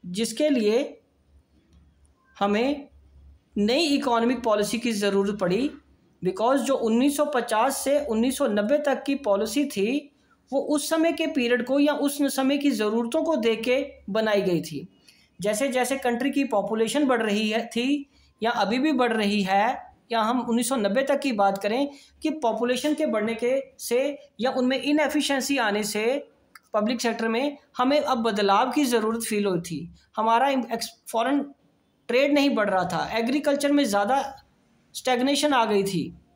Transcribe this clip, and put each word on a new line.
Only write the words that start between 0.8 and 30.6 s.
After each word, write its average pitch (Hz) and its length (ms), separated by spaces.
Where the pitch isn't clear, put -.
हमें 226 520
नई 247 280
economic 240 560
policy 208 360
की 233 140
ज़रूरत 202 480
पड़ी। 233 300
Because 208 340
जो 254 200
उन्नीस 240 400
सौ 294 180
पचास 240 420
से 285 300
उन्नीस 233 320
सौ 285 80
नब्बे 214 320
तक 277 240
की 277 120
policy 220 500
थी, 262 520
वो 277 80
उस 294 300
समय 330 220
के 330 140
period 240 400
को 277 140
या 285 140
उस 285 420
समय 269 220
की 285 120
ज़रूरतों 233 520
को 320 140
देख 226 280
के 254 460
बनाई 208 320
गई 175 200
थी। 139 260
जैसे 214 280
जैसे 254 280
country 247 340
की 277 140
population 220 640
बढ़ 240 160
रही 214 280
है, 220 160
थी 277 440
या 220 80
अभी 208 280
भी 302 140
बढ़ 247 200
रही 208 300
है, 202 520
या 226 80
हम 233 200
उन्नीस 233 280
सौ 269 80
नब्बे 214 260
तक 277 180
की 269 120
बात 196 300
करें 254 280
कि 302 80
population 247 640
के 302 120
बढ़ने 220 280
के 247 440
से 277 400
या 262 100
उनमें 254 320
inefficiency 285 760
आने 214 260
से 226 460
public 220 260
sector 226 280
में 269 300
हमें 269 240
अब 254 180
बदलाव 214 540
की 294 120
ज़रूरत 226 380
feel 208 240
हुई 190 140
थी। 170 340
हमारा 226 320
एक्स-, 240 420